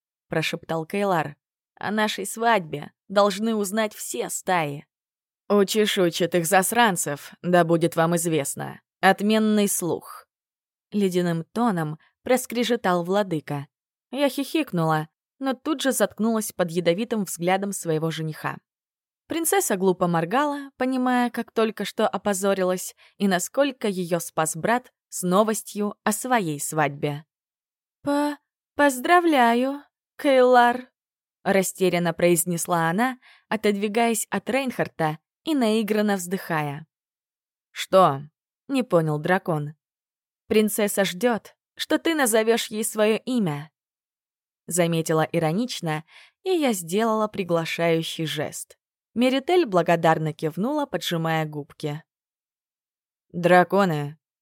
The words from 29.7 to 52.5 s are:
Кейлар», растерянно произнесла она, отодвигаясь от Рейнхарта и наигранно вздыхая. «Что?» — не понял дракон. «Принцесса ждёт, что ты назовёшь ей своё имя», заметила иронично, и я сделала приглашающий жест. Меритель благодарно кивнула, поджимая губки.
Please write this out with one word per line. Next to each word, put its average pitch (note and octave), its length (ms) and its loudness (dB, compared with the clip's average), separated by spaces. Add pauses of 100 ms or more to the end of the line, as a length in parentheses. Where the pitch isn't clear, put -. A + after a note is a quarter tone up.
Кейлар», B3 720 6 (540)
растерянно F3+ 680 2
произнесла E3+ 800 2
она, B3 300 -2 (280)
отодвигаясь G#3+ 840 0
от G3+ 200 -4
Рейнхарта F3 680 -2 (260)
и E4 100 -2
наигранно G#3+ 640 2
вздыхая. D#3+ 720 -6 (840)
«Что?» — D#3 520 2 (460)
не C4+ 140 0
понял D#3+ 380 0
дракон. D#3 540 -2 (720)
«Принцесса G#3 560 2
ждёт, F#3+ 500 -2 (220)
что - 240 -2
ты E4 160 0
назовёшь A3+ 500 2
ей G#3+ 160 -6
своё G#3+ 420 0
имя», E3 460 -2 (960)
заметила E3 560 0 (100)
иронично, D#3+ 720 -4 (380)
и F#4+ 80 -4
я D4+ 220 2
сделала G#3+ 560 -2
приглашающий E3 960 -2
жест. - 500 -8 (380)
Меритель C4+ 520 2
благодарно E3+ 640 2
кивнула, A3+ 540 -4
поджимая D#3+ 580 -4
губки. D3+ 580 -10 (1300)